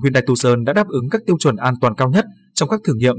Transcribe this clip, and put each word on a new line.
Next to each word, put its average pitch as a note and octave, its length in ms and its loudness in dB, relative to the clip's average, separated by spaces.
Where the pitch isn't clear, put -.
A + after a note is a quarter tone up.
Hyundai C3+ 220 2
Tucson A#2+ 380 2
đã C#3 80 0
đáp G#3 160 0
ứng C3 220 -4
các G#3+ 160 -2
tiêu F3 120 2
chuẩn B2 180 0
an B2+ 240 -2
toàn A#2 140 2
cao C3 160 -2
nhất G3+ 140 2
trong D3 140 -2
các G#3+ 160 -4
thử C3+ 100 0
nghiệm B2 240 2